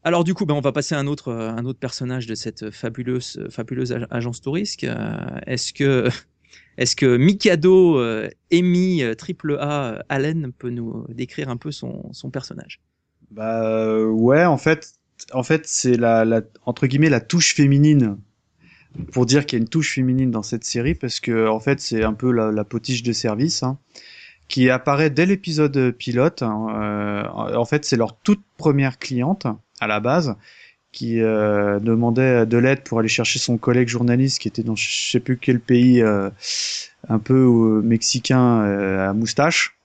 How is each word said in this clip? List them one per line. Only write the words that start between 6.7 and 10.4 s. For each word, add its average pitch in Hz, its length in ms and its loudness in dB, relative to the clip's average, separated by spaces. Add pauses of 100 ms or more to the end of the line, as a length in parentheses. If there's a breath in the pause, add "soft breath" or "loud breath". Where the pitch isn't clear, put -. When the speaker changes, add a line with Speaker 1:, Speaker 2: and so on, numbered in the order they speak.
Speaker 1:
est-ce 123 180 0
que 123 220 4
Mikado, 175 840 4
euh, 110 280 -2 (240)
Amy, 180 520 2
euh, 113 100 -2
triple 147 460 -6
A, 147 240 -4 (100)
euh, - 60 -10 (100)
Allen 143 480 -2